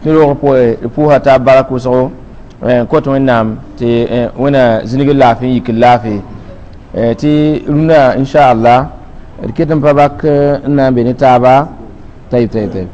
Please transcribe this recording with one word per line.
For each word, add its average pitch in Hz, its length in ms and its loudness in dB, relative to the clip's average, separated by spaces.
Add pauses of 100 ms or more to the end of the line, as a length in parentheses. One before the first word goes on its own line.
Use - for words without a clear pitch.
Ni 156 80 0
ro 147 240 2
po, 139 180 0 (400)
po 151 160 0
ha 139 80 4
ta 135 180 2
baraku 131 440 2
so, 127 320 -2 (520)
eh, 120 240 0
ko 156 120 0
to 139 100 -6
Wẽnnaam 120 460 0 (200)
te, 120 280 0
eh, 120 240 -4 (100)
wẽna 127 460 0
zinigi 135 280 -2
laafɩ 123 320 2 (100)
yik 117 140 -2
laafɩ. 113 520 0 (760)
Eh, 113 200 -2
tɩ 151 520 -2
rũnna, 147 500 2
insha 135 340 2
Allah, 120 360 2 (580)
d 117 80 -8
ket 160 200 -2
n 156 80 0
pa 147 120 2
bak, 143 320 0
eh, 143 400 0
n 143 120 0
na 135 140 2
n 127 40 0
be 120 80 0
ne 123 100 0
taaba. 127 560 2 (640)
Tayib, 120 200 0
tayib, 107 220 -4
tayib. 92 220 -8